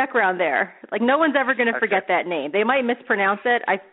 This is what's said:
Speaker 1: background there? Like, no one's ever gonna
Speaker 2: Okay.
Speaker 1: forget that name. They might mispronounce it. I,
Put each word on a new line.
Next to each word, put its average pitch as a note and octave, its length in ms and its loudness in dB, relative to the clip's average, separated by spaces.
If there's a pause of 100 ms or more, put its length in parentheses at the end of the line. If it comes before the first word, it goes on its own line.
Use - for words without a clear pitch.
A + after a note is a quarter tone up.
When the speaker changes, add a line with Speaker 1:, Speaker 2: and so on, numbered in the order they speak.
Speaker 1:
background G3 380 0
there? F3 340 0 (160)
Like, G#3 120 -4
no C4 180 2
one's D#4 160 2
ever C4 180 2
gonna A3+ 240 0
Speaker 2:
Okay. - 20 -4
Speaker 1:
forget G3 280 0
that F3 180 0
name. D#3 260 -4
They G3+ 120 0
might C4 180 2
mispronounce G#3+ 640 -2
it. A#3+ 220 2
I, F#3+ 120 0 (140)